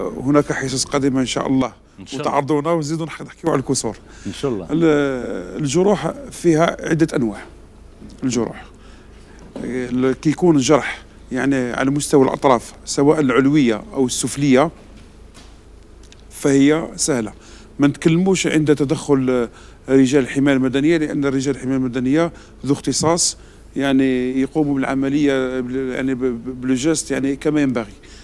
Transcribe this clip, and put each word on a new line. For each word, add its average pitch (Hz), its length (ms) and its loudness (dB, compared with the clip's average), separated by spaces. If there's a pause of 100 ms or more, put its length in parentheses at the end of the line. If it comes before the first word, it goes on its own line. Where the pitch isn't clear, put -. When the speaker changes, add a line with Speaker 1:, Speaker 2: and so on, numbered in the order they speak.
(200)
Speaker 1:
هناك 143 320 2
حصص 131 340 -4
قادمة 135 360 0
إن 127 40 0
شاء - 220 -4
الله. 131 400 -2 (120)
Speaker 2:
إن 95 60 -18
شاء - 140 -12
الله. 147 120 -2
Speaker 1:
وتعرضونا 143 400 0
ونزيدوا 160 340 -4
نح-، - 160 -12
نحكيوا 160 320 -6
على 147 60 2
الكسور. 120 380 -4 (300)
Speaker 2:
إن 98 60 -8
شاء 139 180 -4
الله. 95 200 -6
Speaker 1:
ال-، 131 880 -2
الجروح 170 520 0 (180)
فيها 165 460 2 (120)
عدة 160 260 2
أنواع. 113 260 -4 (800)
الجروح. 120 420 -4 (960)
ال-، 123 480 -2
كي 131 180 -2
يكون 165 260 4
الجرح 131 460 2 (300)
يعني 131 400 0
على 135 200 0
مستوى 143 320 4
الأطراف، 131 500 2 (120)
سواء 151 340 2
العلوية 131 640 4 (120)
أو 135 120 0
السفلية، 139 680 2 (1600)
فهي 143 640 2
سهلة. 120 380 -4 (460)
ما 143 80 4
نتكلموش 170 600 2
عند 151 280 2
تدخل 131 720 0 (420)
رجال 135 340 6
الحماية 135 320 0
المدنية، 135 420 2
لأن 147 280 -2
رجال 135 300 -2
الحماية 131 220 -4
المدنية 131 540 0 (340)
ذو 135 80 2
اختصاص، 156 640 -2 (380)
يعني 131 640 0
يقوموا 143 340 -2
بالعملية 135 840 0
بال-، 127 360 -4
يعني 135 200 -2
ب-، 123 80 -6
ب-، 123 380 -4
بالجست 131 500 -2
يعني 135 240 -2
كما 151 260 0
ينبغي. 120 320 -2 (300)